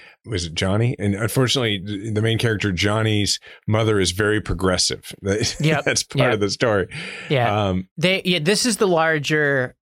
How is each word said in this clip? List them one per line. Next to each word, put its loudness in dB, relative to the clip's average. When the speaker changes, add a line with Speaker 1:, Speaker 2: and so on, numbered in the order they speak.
Speaker 1:
was -4
it -10
Johnny? 0
And 0
unfortunately, 0
th-, -6
the 0
main 2
character, 0
Johnny's 0
mother, 2
is 2
very 2
progressive. -2
<laughs> -20
That, -2
Speaker 2:
Yep. 0
Speaker 1:
that's -2
part 0
Speaker 2:
Yep. 2
Speaker 1:
of 0
the 0
story. 0
Speaker 2:
Yeah. 2
Speaker 1:
Um, -2
Speaker 2:
They, 0
yeah, 0
this 0
is 0
the 2
larger 2